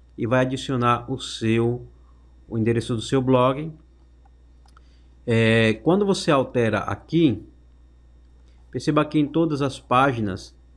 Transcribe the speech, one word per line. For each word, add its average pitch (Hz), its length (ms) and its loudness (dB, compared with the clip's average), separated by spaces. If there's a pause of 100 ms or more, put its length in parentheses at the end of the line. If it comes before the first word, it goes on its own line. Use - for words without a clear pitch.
(180)
e 120 80 -4
vai 127 140 2
adicionar 123 720 -2
o 127 80 -6
seu, 117 680 -2 (600)
o 117 120 -6
endereço 113 360 0
do 110 60 -4
seu 135 220 -2
blog. 131 500 0 (1500)
É, 113 480 4
quando 185 300 2
você 196 260 -2
altera 123 500 0
aqui, 147 640 0 (1300)
perceba 151 360 0
que - 120 -2
em 147 80 2
todas 147 360 -2
as 135 160 -4
páginas, 120 760 -2 (220)